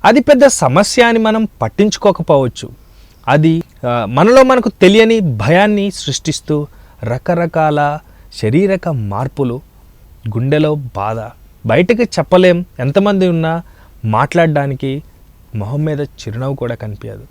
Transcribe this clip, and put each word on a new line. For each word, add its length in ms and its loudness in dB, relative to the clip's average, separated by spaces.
అది 140 6
పెద్ద 280 4
సమస్య 560 2
అని 160 2
మనం 280 0
పట్టించుకోకపోవచ్చు. 1080 0
అది, 360 2
ఆ, 180 -2
మనలో 380 4
మనకు 260 2
తెలియని 500 4
భయాన్ని 720 0
సృష్టిస్తూ 760 -6
రకరకాల 960 -2
శారీరక 480 0
మార్పులు, 720 -4
గుండెలో 460 0
బాధ, 440 -6
బయటకు 380 2
చెప్పలేం, 600 2
ఎంతమంది 480 0
ఉన్నా 340 -2
మాట్లాడడానికి 1000 -2
మొహం 300 -4
మీద 160 -4
చిరునవ్వు 540 -8
కూడా 200 -6
కనిపించదు. 560 -14